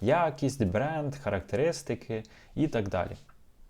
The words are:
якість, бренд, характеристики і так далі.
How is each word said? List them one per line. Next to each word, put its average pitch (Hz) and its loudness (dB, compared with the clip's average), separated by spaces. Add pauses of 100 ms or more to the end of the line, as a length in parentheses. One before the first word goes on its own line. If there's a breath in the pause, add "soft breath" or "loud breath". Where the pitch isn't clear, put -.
якість, 139 2
бренд, 139 0
характеристики 110 -2 (320 loud breath)
і 151 2
так 107 0
далі. 90 -2 (540)